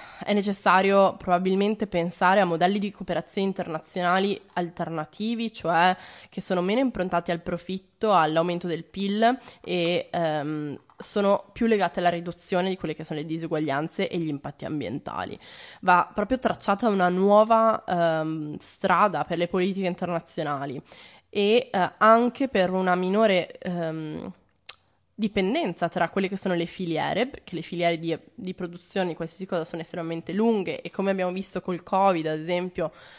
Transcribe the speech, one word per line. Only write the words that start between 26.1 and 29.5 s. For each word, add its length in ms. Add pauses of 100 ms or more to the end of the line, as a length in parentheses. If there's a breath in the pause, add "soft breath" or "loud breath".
che 100
sono 160
le 140
filiere, 580
perché 300
le 80
filiere 340
di, 180 (200)
di 180
produzione 540
di 80
qualsiasi 320
cosa 180